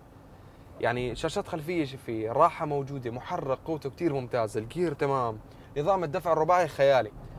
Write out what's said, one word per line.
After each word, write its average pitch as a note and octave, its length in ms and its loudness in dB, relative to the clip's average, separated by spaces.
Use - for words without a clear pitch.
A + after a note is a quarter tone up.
يعني A#2+ 340 0
شاشات E3 340 -4
خلفية E3 360 -2
شوفي، A#2 460 -6
الراحة D#3 360 4
موجودة، C#3 440 -4
محرك C3 540 -4
قوته D3 260 -6
كثير E3 220 -2
ممتاز، A#2+ 440 -2
الجير D3+ 360 -2
تمام، C3 460 0
نظام F3 280 2
الدفع D#3+ 280 0
الرباعي D#3+ 360 4
خيالي، C3+ 440 4